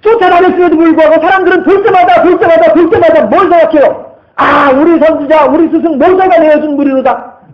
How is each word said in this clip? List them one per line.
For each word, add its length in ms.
쫓아다녔음에도 760
불구하고 440
사람들은 440
볼 180
때마다, 400
볼 160
때마다, 340
볼 180
때마다 360
뭘 140
생각해요? 600
"아, 360
우리 280
선지자, 480
우리 220
스승 300
모세가 400
내어준 380
물이로다." 560